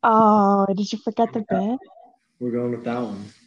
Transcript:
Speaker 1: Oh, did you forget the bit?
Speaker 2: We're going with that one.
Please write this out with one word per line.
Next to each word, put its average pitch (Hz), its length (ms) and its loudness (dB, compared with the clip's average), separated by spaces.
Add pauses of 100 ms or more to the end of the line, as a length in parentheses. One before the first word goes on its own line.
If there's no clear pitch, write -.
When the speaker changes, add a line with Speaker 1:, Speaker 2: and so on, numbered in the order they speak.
Speaker 1:
Oh, 208 680 4
did 196 160 -4
you 226 100 -6
forget 233 340 -2
the 233 60 -4 (100)
bit? 202 280 -2 (600)
Speaker 2:
We're 123 120 -4
going 120 200 -2
with 120 140 -8
that 120 160 -4
one. 101 240 -8 (220)